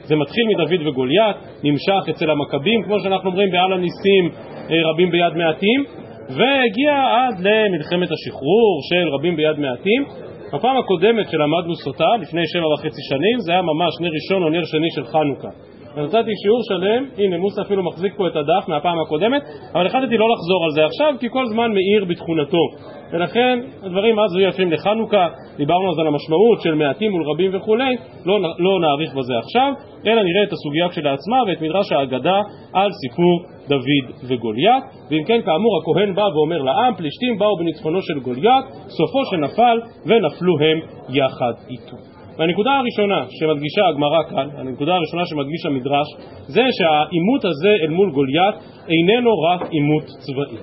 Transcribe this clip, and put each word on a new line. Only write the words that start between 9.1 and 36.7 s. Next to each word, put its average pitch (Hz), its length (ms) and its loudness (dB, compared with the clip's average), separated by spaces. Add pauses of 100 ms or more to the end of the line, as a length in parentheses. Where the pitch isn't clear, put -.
רבים 165 200 0
ביד 151 240 0
מעטים. 147 440 0 (500)
הפעם 240 240 0
הקודמת 196 520 2
שלמדנו 160 460 0
סוטה, 147 340 -2 (120)
לפני 160 260 -4
שבע 170 260 -2
וחצי 147 360 -6
שנים, 185 300 0
זה 170 120 -4
היה 180 100 2
ממש 165 400 0
נר 170 80 -2 (100)
ראשון 190 240 -2
או 156 60 2
נר 165 140 0
שני 156 320 0
של 139 100 -6
חנוכה. 147 440 -2 (460)
ונתתי 180 360 0 (120)
שיעור 226 260 4
שלם, 202 340 0 (140)
הנה 190 200 2
מוסא 196 240 -2
אפילו 196 220 -2
מחזיק 170 340 -4
פה 190 100 0
את - 80 -2
הדף 165 320 0
מהפעם 165 320 0
הקודמת, 160 420 0 (340)
אבל 175 120 2
החלטתי 247 300 0
לא 214 160 4
לחזור 175 320 0
על 160 60 0
זה 156 140 4
עכשיו, 285 340 2
כי 240 100 -4
כל 262 160 -2
זמן 226 280 0
מאיר 196 320 4
בתכונתו. 165 600 0 (480)
ולכן 240 460 2 (240)
הדברים 196 360 2
אז 202 160 2
היו 190 140 4
יפים 180 220 0
לחנוכה, 202 560 2 (300)
דיברנו 175 340 2
אז 156 80 -2
על 160 80 2
המשמעות 156 540 4
של 165 120 0
מעטים 151 380 0
מול 170 180 0
רבים 185 260 0
וכולי, 233 400 0 (300)
לא 202 140 2
נ-, 165 200 -2
לא 185 200 2
נאריך 147 360 0
בזה 127 180 -4 (100)
עכשיו, 269 300 0 (340)
אלא 220 160 4
נראה 185 200 2
את 190 100 -2
הסוגיה 156 360 -2
כשלעצמה 160 480 -2 (100)
ואת 165 140 -4
מדרש 180 300 -2
ההגדה 139 480 0 (340)
על 196 160 2 (120)
סיפור 175 380 2 (300)
דוד 139 360 0 (220)
וגוליית. 127 560 2 (260)
ואם 151 140 0
כן, 226 180 2
כאמור, 185 400 2
הכהן 170 340 0
בא 190 60 0
ואומר 160 400 0
לעם, 196 340 2